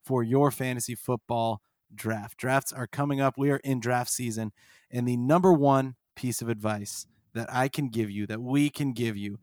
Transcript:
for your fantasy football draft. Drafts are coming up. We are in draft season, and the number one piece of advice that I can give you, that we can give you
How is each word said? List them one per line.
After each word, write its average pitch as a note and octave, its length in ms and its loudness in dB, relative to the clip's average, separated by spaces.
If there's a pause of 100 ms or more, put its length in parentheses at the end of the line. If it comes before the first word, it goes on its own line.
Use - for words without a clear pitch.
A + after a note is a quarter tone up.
for B2+ 200 0
your C3+ 260 6
fantasy B2+ 440 -4
football A2+ 640 -2 (340)
draft. G#2+ 440 -6
Drafts C3 340 0
are B2 160 -8
coming C#3+ 320 -2
up. C3+ 160 2
We C#3 140 2
are C#3 80 2
in C3+ 200 -2
draft B2 320 0
season, A2+ 420 -4 (380)
and B2 160 -2
the B2 100 2
number E3 360 6
one C3+ 420 4 (220)
piece B2 240 -4
of A#2 80 -6
advice G#2+ 580 -4 (280)
that A2+ 180 -8
I B2+ 160 2
can C#3 220 -4
give A2 200 -2
you, G2+ 180 -6
that G#2+ 120 -6
we C#3 300 2
can C#3 240 -4
give A2+ 240 -2
you G2+ 240 -8